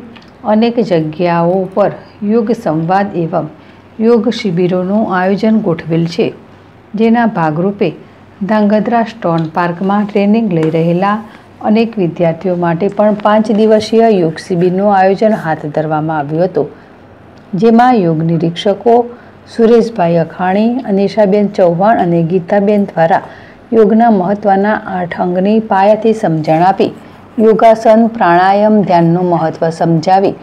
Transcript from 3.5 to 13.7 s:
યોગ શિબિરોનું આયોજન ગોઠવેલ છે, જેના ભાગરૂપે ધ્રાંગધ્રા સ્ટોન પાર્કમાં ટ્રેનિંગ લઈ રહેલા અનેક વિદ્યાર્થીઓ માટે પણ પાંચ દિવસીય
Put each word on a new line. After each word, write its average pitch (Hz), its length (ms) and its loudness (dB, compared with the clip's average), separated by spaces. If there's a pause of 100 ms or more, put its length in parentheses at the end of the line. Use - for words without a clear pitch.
યોગ 233 300 2
શિબિરોનું 185 880 -2
આયોજન 202 420 0
ગોઠવેલ 165 460 -2
છે, 165 260 -4 (640)
જેના 226 320 2
ભાગરૂપે 170 640 -2 (520)
ધ્રાંગધ્રા 214 600 0
સ્ટોન 165 380 -4 (120)
પાર્કમાં 190 520 -2
ટ્રેનિંગ 208 460 0
લઈ 160 180 0
રહેલા 175 480 0 (420)
અનેક 226 380 -2
વિદ્યાર્થીઓ 170 580 -2
માટે 170 320 -2
પણ 208 260 0
પાંચ 214 380 0
દિવસીય 220 560 2